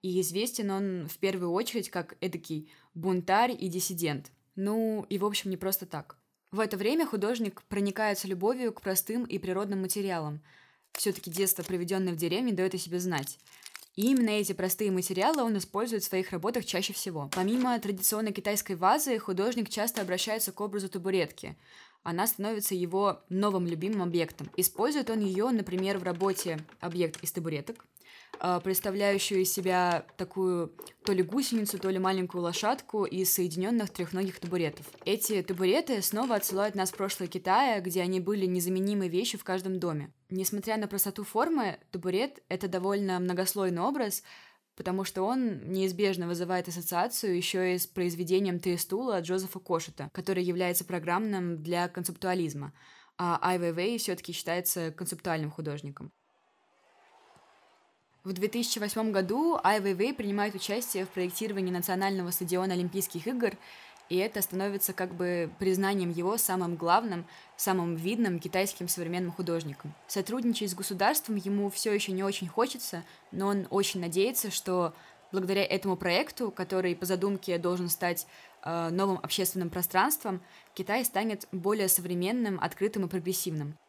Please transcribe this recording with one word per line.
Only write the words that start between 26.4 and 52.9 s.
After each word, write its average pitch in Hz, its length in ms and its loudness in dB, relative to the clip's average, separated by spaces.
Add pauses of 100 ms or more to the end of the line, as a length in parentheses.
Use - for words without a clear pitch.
«Объект 170 440 -2
из - 80 -4
табуреток», 160 560 -6 (520)
э, 180 240 2
представляющую 196 800 2
из 185 100 2
себя 180 540 2 (100)
такую 180 560 0 (320)
то 202 100 4
ли 185 100 4
гусеницу, 214 560 0
то 190 100 0
ли 190 80 2
маленькую 185 460 0
лошадку 208 640 0
из 185 280 2
соединенных 190 560 2
трехногих 185 500 -2
табуретов. 165 460 -2 (180)
Эти 196 380 0
табуреты 196 600 2
снова 233 320 2
отсылают 196 400 0
нас 185 160 0
в - 40 -14
прошлое 190 320 -4
Китая, 202 540 2
где 180 220 0
они 185 160 2
были 190 260 0
незаменимой 185 640 2
вещью 196 300 0
в - 40 -14
каждом 185 360 -2
доме. 156 320 -2 (180)
Несмотря 196 480 -2
на 208 100 -2
простоту 202 360 -2
формы, 247 560 2 (100)
табурет — 185 600 -2
это 185 180 -2
довольно 190 520 0
многослойный 180 600 0
образ, 240 400 0 (540)
потому 185 300 -2
что 185 180 -2
он 220 480 0
неизбежно 190 560 2
вызывает 175 400 0
ассоциацию 175 720 0
еще 185 260 0
и 180 140 2
с 175 100 -2
произведением 175 720 2
«Три 175 160 0
стула» 202 460 0
Джозефа 185 380 -2
Кошета, 165 540 -4
который 180 300 0
является 175 400 2
программным 175 800 0
для 175 240 2
концептуализма, 170 840 -2 (440)